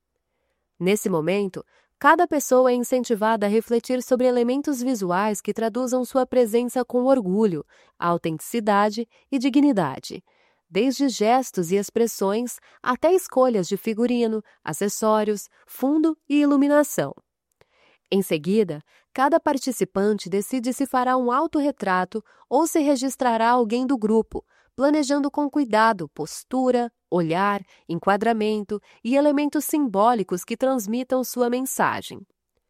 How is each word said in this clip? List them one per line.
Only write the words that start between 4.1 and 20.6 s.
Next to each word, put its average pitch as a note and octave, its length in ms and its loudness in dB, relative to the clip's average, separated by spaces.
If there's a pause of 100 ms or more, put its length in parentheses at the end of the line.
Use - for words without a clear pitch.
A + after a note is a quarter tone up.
elementos B3 540 0
visuais G3+ 580 -2
que G#3 140 -6
traduzam A#3 500 -2
sua B3+ 220 0
presença A#3+ 580 0
com B3 220 -2
orgulho, G3+ 600 0 (320)
autenticidade G3+ 1080 -2 (240)
e C4+ 80 -2
dignidade, A#3 840 0 (480)
desde B3+ 380 0
gestos G#3+ 640 0
e G3 60 4
expressões A3 800 -2 (240)
até D4 300 0
escolhas B3+ 520 2
de G3 120 -4
figurino, A3+ 640 -2 (180)
acessórios, G#3+ 880 -2 (180)
fundo D#4 520 0 (100)
e D4 140 2
iluminação. C#4+ 720 2 (1000)
Em G3 80 2
seguida, E3+ 640 0 (300)
cada C#4+ 260 2
participante G#3 920 -2
decide A3+ 440 -4